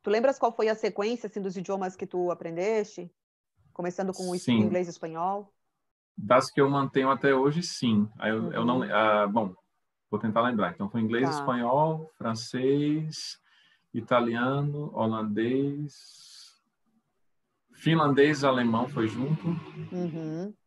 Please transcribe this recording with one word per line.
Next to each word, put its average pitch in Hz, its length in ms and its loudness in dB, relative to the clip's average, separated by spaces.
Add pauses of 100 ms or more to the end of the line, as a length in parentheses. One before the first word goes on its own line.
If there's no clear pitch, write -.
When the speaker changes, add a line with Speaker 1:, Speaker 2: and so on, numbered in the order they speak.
Speaker 1:
Tu - 80 -6
lembras 240 300 2
qual 233 160 2
foi 220 140 2
a 220 60 2
sequência, 220 520 -4
assim, 202 140 -8
dos 190 160 -6
idiomas 190 380 -6
que 190 120 -8
tu 180 240 -2
aprendeste? 180 840 -4 (600)
Começando 185 400 -4
com 185 160 -6
o 180 60 -2
es-, 180 80 -6
Speaker 2:
Sim. 240 120 2
Speaker 1:
inglês 180 320 2
e 170 40 -12
espanhol? 175 640 -6 (640)
Speaker 2:
Das 123 320 4
que - 100 0
eu 139 100 6
mantenho 135 420 2
até 135 220 4
hoje, 147 280 2
sim. 110 560 2
Aí 107 140 -2
eu, 110 200 -2
eu 117 140 -2
não, 123 160 2
Speaker 1:
Uhum. - 20 -2
Speaker 2:
ah, 104 440 4
bom, 101 260 -2 (560)
vou 104 100 -2
tentar 113 220 0
lembrar. 104 320 0
Então, 101 160 -6
foi 117 120 -2
inglês, 117 280 0
Speaker 1:
Tá. 156 60 -2
Speaker 2:
espanhol, 143 840 0
francês, 143 1200 -2 (540)
italiano, 127 1000 -2
holandês, 117 1600 -4 (1120)
finlandês, 147 680 4
alemão 123 460 2
foi 110 180 0
junto. 139 400 -2 (440)
Speaker 1:
Uhum. 170 760 -6